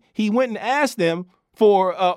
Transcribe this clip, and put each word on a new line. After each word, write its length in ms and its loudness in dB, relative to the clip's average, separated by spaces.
he 160 -2
went 200 0
and 100 -10
asked 380 -4
them 280 -2
for 380 4
a, 260 0